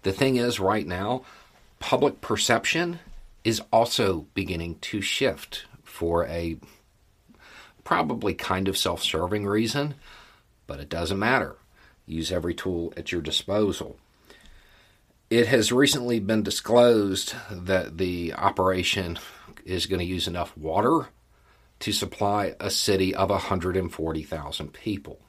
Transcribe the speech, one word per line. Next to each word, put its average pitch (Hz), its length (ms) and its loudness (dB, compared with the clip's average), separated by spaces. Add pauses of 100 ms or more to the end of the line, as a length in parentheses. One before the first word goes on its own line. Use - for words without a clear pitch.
The 95 60 2
thing 135 240 2
is, 120 240 0
right 95 260 2
now, 101 360 -4 (580)
public - 400 2
perception 165 800 0 (420)
is 113 180 0 (120)
also 110 600 4
beginning 85 480 -4
to - 180 -4
shift - 680 -4 (160)
for 85 460 0
a 85 300 -4 (1200)
probably 139 500 0
kind 95 360 -2
of 95 100 -2
self-serving 90 680 -2
reason, 117 520 0 (720)
but 71 100 -10
it 73 100 -12
doesn't 85 300 -2
matter. 113 380 0 (500)
Use 80 240 -4
every 87 240 -2
tool 85 420 -4
at - 140 -10
your 87 100 -2
disposal. 92 760 -2 (1300)
It 117 200 4
has 120 240 4
recently 123 480 4
been 104 240 0
disclosed 110 880 4 (160)
that 90 480 -2
the 87 360 -2
operation 92 840 0 (460)
is 92 220 -4
gonna 90 180 0
use 90 240 -2
enough 87 280 -6
water 107 520 2 (720)
to 107 100 -4
supply 101 680 -2
a 101 100 -4
city 95 420 2
of 95 200 2
a 90 60 2
hundred 90 380 -2
and 90 160 -2
forty 80 300 -4
thousand 73 500 -10
people. - 460 -8 (100)